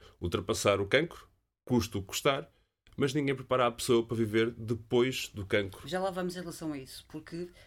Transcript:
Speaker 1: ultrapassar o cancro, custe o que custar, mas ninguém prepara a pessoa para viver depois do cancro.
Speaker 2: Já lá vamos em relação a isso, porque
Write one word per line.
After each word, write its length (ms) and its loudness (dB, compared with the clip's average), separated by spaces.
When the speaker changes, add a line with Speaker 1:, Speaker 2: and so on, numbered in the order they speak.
Speaker 1:
ultrapassar 600 2
o 60 -2
cancro, 420 0
custe 360 0
o 20 -4
que 60 -8
custar, 440 -2
mas 160 0
ninguém 220 0
prepara 320 2
a 40 2
pessoa 320 2
para 140 -4
viver 360 2
depois 840 0
do 100 -6
cancro. 420 -2
Speaker 2:
Já 140 -4
lá 100 -2
vamos 240 -4
em 60 -10
relação 320 -8
a 60 -8
isso, 280 -16
porque 440 -12